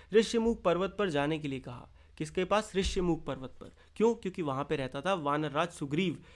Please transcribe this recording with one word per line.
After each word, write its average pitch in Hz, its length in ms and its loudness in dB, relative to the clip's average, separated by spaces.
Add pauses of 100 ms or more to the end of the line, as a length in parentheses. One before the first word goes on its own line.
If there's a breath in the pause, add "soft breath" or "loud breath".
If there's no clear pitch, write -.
(120 loud breath)
ऋष्यमुख 226 500 4
पर्वत 185 360 2
पर 202 120 0
जाने 147 280 2
के 151 100 -6
लिए 131 120 -6
कहा। 123 280 -14 (300 soft breath)
किसके 160 260 -2
पास? 208 320 0
ऋष्यमुख 180 480 2
पर्वत 131 260 -8 (100)
पर। - 140 -18 (220 soft breath)
क्यों? 226 180 4
क्योंकि 190 280 -6
वहाँ 143 220 -2
पे 151 120 -2
रहता 135 240 -4
था 185 140 0
वानर 147 360 0
राज 160 180 0
सुग्रीव, 156 540 -2 (140 loud breath)